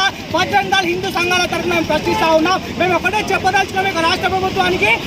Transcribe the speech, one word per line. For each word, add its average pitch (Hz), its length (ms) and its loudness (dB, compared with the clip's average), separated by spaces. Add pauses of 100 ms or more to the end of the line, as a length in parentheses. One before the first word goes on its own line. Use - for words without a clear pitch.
(340)
బజరంగ 381 380 0
దళం 381 180 0
హిందూ 370 260 -2
సంఘాల 359 260 0 (100)
తరఫున 339 220 -2
మేము 330 160 0
ప్రశ్నిస్తా 320 380 0 (100)
ఉన్నాం. 359 180 2 (220)
మేము 359 200 2
ఒకటే 415 220 0 (100)
చెప్పదలుచుకున్నాం 381 600 0
ఇక 330 160 -2
రాష్ట్ర 370 260 0
ప్రభుత్వానికి 370 580 0 (160)